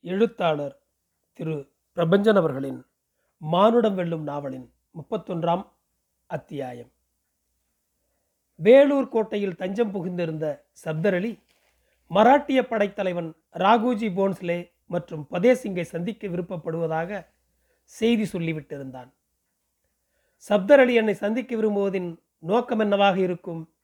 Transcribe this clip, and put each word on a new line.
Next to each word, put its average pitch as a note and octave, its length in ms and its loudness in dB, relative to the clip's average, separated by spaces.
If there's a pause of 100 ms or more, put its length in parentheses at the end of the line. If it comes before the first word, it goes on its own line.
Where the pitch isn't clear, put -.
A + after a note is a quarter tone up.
எழுத்தாளர் F3 720 -2 (520)
திரு D#3 400 -8 (240)
பிரபஞ்சன் G3+ 400 2
அவர்களின் C3+ 480 -2 (540)
மானுடம் G3+ 560 2
வெல்லும் E3+ 280 -4
நாவலின் C#3+ 500 -10 (180)
முப்பத்தொன்றாம் E3+ 840 -4 (540)
அத்தியாயம். B2+ 680 -12 (1600)
வேலூர் C4+ 540 6
கோட்டையில் G#3 480 -4
தஞ்சம் G3 380 -4
புகுந்திருந்த D#3+ 680 -6 (220)
சப்தர் D#3+ 300 -2
அலி, F#3+ 240 -4 (720)
மராட்டிய C4 520 4
படைத்தலைவன் F#3 760 -4 (160)
ராகுஜி A3 560 2
போன்ஸ்லே F3 640 -2 (140)
மற்றும் E3+ 400 -8
பதே G3 260 2
சிங்கை G3 300 -4
சந்திக்க F3 460 -8
விருப்பப்படுவதாக E3+ 1000 -6 (580)
செய்தி A3+ 380 0
சொல்லிவிட்டிருந்தான். C#3+ 880 -8 (1400)
"சப்தர் G#3 300 6
அலி B3+ 160 6
என்னை A3 200 2
சந்திக்க A3+ 420 -4
விரும்புவதின் G3 640 -2 (180)
நோக்கம் A3 400 -2
என்னவாக G3+ 400 2
இருக்கும்?" E3+ 640 -6